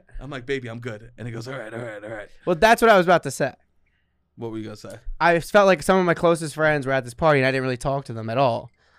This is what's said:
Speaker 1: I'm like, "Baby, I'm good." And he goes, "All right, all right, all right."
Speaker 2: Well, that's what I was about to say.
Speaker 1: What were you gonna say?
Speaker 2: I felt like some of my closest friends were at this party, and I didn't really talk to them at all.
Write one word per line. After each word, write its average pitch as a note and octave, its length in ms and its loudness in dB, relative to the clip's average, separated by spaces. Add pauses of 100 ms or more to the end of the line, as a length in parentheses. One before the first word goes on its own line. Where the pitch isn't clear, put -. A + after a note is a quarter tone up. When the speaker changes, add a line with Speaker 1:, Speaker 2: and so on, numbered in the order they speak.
(220)
Speaker 1:
I'm C3 80 -14
like, B2+ 160 -12
"Baby, C3 240 -6
I'm A#2+ 100 -12
good." A2+ 380 -12
And A#2+ 100 -10
he A#2 60 -10
goes, A#2 120 -12
"All C3+ 120 -12
right, A2+ 160 -14
all A2+ 80 -10
right, G#2+ 200 -12
all G#2+ 80 -14
right." - 200 -14 (160)
Speaker 2:
Well, F3 100 0
that's A3 260 4
what A#3+ 80 6
I G#3 60 8
was F3+ 100 4
about E3+ 180 4
to C3+ 80 -8
say. C#3 220 -4 (840)
Speaker 1:
What A2+ 140 -10
were A2 80 -10
you G#2+ 40 -8
gonna A2 140 -14
say? G2+ 180 -18 (240)
Speaker 2:
I E3+ 220 2
felt G#3 240 4
like F3+ 180 4
some F#3+ 160 4
of F3+ 60 2
my E3+ 80 4
closest E3 420 0
friends D3+ 320 0
were C3+ 60 -2
at C3 100 0
this A#2+ 100 -14
party, C#3 280 4
and B2+ 40 2
I C3 60 2
didn't C3 140 0
really B2+ 100 -4
talk C#3 300 -4
to A#2+ 80 -12
them A2+ 160 -8
at A#2 80 -4
all. A#2 340 0 (280)